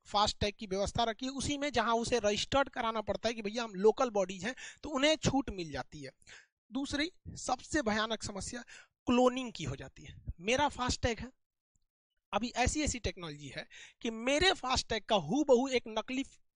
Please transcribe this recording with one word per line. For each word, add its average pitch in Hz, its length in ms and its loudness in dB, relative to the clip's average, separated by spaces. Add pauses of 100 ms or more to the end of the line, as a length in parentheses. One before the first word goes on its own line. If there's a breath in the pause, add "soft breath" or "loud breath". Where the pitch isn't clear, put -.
फास्टैग 208 540 0
की - 80 -10
व्यवस्था 196 380 -2
रखी 226 220 -2
है, 262 60 -4
उसी 277 260 -2
में 285 140 -2
जहां 233 260 2
उसे 233 200 0
रजिस्टर्ड 208 500 2
कराना 226 320 -4
पड़ता 202 280 -2
है 233 60 0
कि 226 80 -8
भैया 214 220 -4
हम 220 100 -8
लोकल 214 360 6
बॉडीज 190 340 -2
हैं, 247 100 -4 (280 loud breath)
तो 294 80 -8
उन्हें 302 260 4
छूट 277 340 0
मिल 180 200 -8
जाती 139 320 -10
है। 131 80 -12 (640 loud breath)
दूसरी 285 400 -2 (240)
सबसे - 460 -2
भयानक 220 400 0
समस्या 214 420 -10 (420 loud breath)
क्लोनिंग 247 460 4
की 165 120 -8
हो 135 120 -4
जाती - 260 -16
है। - 200 -18 (180)
मेरा 254 280 2
फास्टैग 247 500 -2
है, 226 140 -10 (1000)
अभी 214 240 -2
ऐसी 254 260 2
ऐसी 269 160 0
टेक्नोलॉजी 156 500 -8
है - 180 -10 (340 loud breath)
कि 233 100 -4
मेरे 269 420 2
फास्टैग 247 520 -2
का 220 120 4
हूबहू 254 520 4
एक 254 200 0
नकली 226 340 -4 (340)